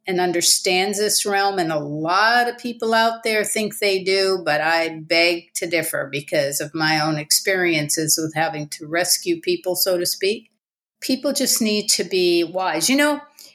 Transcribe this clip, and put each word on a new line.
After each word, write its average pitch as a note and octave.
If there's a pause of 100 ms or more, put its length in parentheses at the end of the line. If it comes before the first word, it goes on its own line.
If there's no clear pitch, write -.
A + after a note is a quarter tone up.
and F3+
understands F#3
this G#3
realm. G3
And E3
a D#3
lot F3+
of A#3+
people A#3
out A3+
there A3
think G#3+
they G3
do, F#3+
but D3+
I E3
beg E3+
to -
differ D#3
because C#3+
of D3+
my D#3
own D#3
experiences D#3+
with D#3
having D3+
to -
rescue E3+
people, F3+
so F3+
to F3
speak. G#3+ (500)
People C4+
just -
need G#3+
to -
be F3
wise. E3
You C4
know, D4 (340)